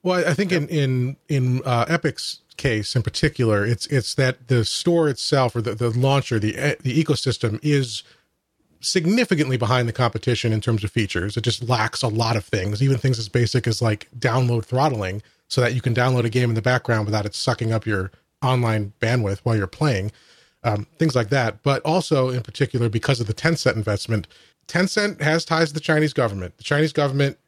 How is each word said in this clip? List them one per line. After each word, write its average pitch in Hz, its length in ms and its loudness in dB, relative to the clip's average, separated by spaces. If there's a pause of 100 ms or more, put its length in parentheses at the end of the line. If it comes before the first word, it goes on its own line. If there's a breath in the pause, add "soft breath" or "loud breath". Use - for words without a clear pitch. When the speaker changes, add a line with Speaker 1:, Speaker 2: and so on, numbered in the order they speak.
Speaker 1:
Well, 180 160 2
I, 175 120 2
I - 20 2
think 170 180 0
Speaker 2:
Yep. 165 120 2
Speaker 1:
in, 151 60 -6
in, 135 480 0 (120)
in, 127 360 2
uh, 120 220 2
Epic's - 540 -4 (160)
case 107 380 -2
in 120 80 2
particular, 110 600 0
it's, 117 220 -2
it's - 280 -2
that 131 340 0
the 120 160 4
store 170 420 0
itself 131 480 0
or 120 60 0
the, 113 140 -4
the 120 140 0
launcher, 127 500 2
the, 107 100 0
e-, 135 320 -2
the 131 220 0
ecosystem 120 600 -2
is 139 400 0 (760 soft breath)
significantly 170 760 0
behind 117 320 2
the 110 40 -6
competition 117 600 0
in 107 80 0
terms 110 240 0
of 101 60 -4
features. 101 440 -2
It 113 60 -2
just 117 260 -2
lacks 113 340 0
a 131 60 0
lot 113 300 0
of 98 80 -4
things, 104 360 -2
even 135 160 4
things 127 220 0
as 110 80 -10
basic 120 400 0
as, 113 140 -2
like, 107 260 0 (100)
download 120 460 0
throttling, 110 580 -2 (280 soft breath)
so - 100 0
that 120 140 2
you 127 80 -2
can 120 120 0
download 123 300 2
a 117 60 0
game 120 200 2
in 113 60 0
the 110 60 -2
background 117 440 0
without 107 200 -2
it 104 100 -8
sucking 113 380 -2
up 110 120 -2
your 95 260 -2 (300 soft breath)
online 113 600 0
bandwidth 110 380 0
while 113 180 0
you're 98 100 0
playing, 107 440 -2 (520 soft breath)
um, 107 240 -2 (100)
things 151 180 2
like 113 140 2
that. 117 320 -2
But 139 220 0
also 151 460 2
in 127 120 -4
particular, 120 460 -2
because 113 320 0
of 110 80 -4
the 107 60 -4
Tencent - 420 0
investment, 104 520 -2 (400 soft breath)
Tencent 190 540 0
has 156 220 2
ties 165 260 0
to 143 40 -12
the 156 80 -4
Chinese 156 320 2
government. 98 440 -2
The - 60 -20
Chinese 151 300 0
government 139 440 0 (100)